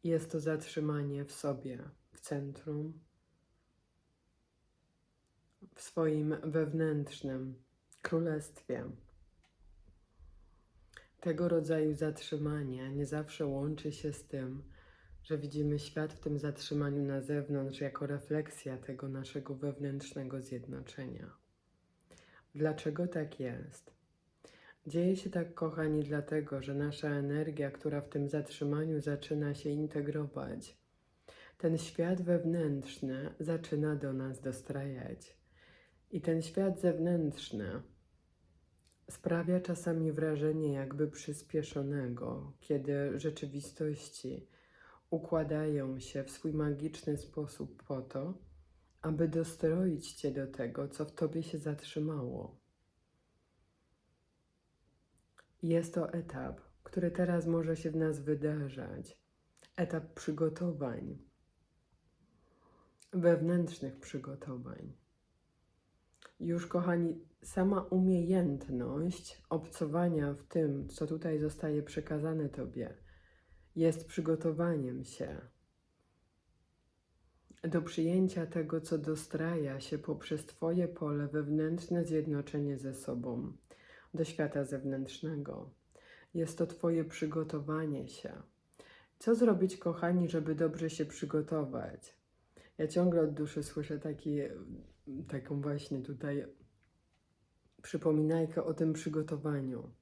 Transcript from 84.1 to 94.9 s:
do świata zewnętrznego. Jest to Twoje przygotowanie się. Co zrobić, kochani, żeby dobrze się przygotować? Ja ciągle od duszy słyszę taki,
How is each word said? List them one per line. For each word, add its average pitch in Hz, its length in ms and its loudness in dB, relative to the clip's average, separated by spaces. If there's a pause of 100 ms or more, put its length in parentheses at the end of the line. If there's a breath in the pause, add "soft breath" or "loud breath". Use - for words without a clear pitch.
do 160 100 2
świata 143 420 0
zewnętrznego. 139 1040 -4 (640 loud breath)
Jest 165 240 0
to 165 100 4
Twoje 165 380 2
przygotowanie 151 1000 -2
się. - 260 -10 (840 loud breath)
Co 233 160 6
zrobić, 190 420 6
kochani, 170 520 4
żeby 156 260 2
dobrze 160 340 2
się 156 160 -2
przygotować? 151 1120 -2 (600 loud breath)
Ja 156 100 2
ciągle 170 340 6
od 151 120 4
duszy 147 300 -2
słyszę 147 360 -4
taki, 147 400 -2 (880)